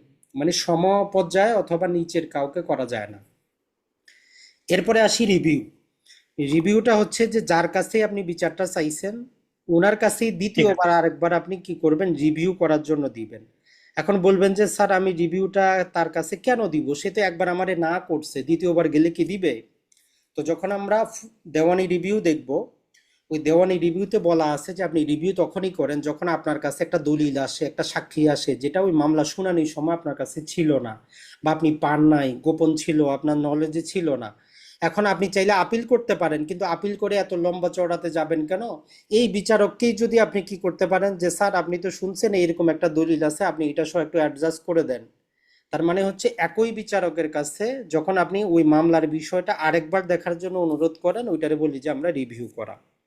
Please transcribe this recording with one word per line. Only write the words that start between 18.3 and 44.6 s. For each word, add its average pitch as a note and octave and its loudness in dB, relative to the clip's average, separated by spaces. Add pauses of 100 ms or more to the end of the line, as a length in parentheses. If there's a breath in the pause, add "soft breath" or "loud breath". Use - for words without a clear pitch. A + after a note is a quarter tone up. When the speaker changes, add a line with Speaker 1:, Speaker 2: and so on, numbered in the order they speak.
Speaker 1:
দ্বিতীয়বার E3 2
গেলে D#3 4
কি E3+ -2
দিবে?" E3 -2 (720)
তো D3+ -4
যখন E3 -4
আমরা G3+ 0
ফ-, - -12 (200)
দেওয়ানি E3+ 2
রিভিউ F3+ 0
দেখব, D3+ -2 (640)
ওই D#3 -4
দেওয়ানি E3+ 4
রিভিউতে F3+ 0
বলা E3 2
আছে D3+ -4
যে F3+ -6
আপনি D#3 0
রিভিউ D3+ -2
তখনই F3+ -2
করেন D3 -4
যখন D3+ -4
আপনার D#3 -2
কাছে C#3+ -6
একটা E3+ -2
দলিল D3 0
আসে, C3+ -4
একটা C#3 -4
সাক্ষী D3+ 0
আসে, C#3+ 0
যেটা C#3+ -2
ওই G3 2
মামলা D#3 4
শুনানির F3 -2
সময় D#3 -4
আপনার D#3+ -6
কাছে D3 -8
ছিল D3+ 0
না A2+ -8 (420 loud breath)
বা D#3 2
আপনি D#3 2
পান D3+ 2
নাই, C#3+ 4
গোপন D#3+ 0
ছিল, D3+ 0
আপনার D3 -2
নলেজে D3+ -2
ছিল E3 -2
না। A2+ -10 (360 soft breath)
এখন E3+ 0
আপনি F#3+ 0
চাইলে F#3+ 2
আপিল A3+ 0
করতে A#3 2
পারেন, D3+ -2
কিন্তু F3+ -6
আপিল F3+ -4
করে G3+ -2
এত F#3+ -2
লম্বা F3 -2
চওড়াতে E3+ -4
যাবেন D#3 -2
কেন? F#3 -4 (480 soft breath)
এই A#3 4
বিচারককেই G#3 2
যদি A3+ 2
আপনি G3+ 2
কি F#3 -10
করতে F3+ -2
পারেন F#3 0
যে, F3 0
"স্যার, F#3+ 0
আপনি F3 -2
তো F3+ -6
শুনছেন G3 -4
এইরকম E3+ 2
একটা D#3+ 0
দলিল D#3+ 0
আছে, D3+ -2
আপনি D#3 -2
এটা D#3+ -2
সহ E3+ -4
একটু E3 -4
অ্যাডজাস্ট D3+ -2